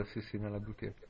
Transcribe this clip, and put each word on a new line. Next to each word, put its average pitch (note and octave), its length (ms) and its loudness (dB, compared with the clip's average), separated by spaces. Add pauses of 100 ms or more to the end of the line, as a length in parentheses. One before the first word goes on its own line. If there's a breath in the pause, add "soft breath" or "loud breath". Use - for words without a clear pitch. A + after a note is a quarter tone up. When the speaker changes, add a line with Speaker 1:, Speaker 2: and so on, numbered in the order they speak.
Speaker 1:
Scatta. - 40 0
Speaker 2:
sì, - 160 -2
sì, - 180 0
nell'adulterio. G#2 540 0 (160)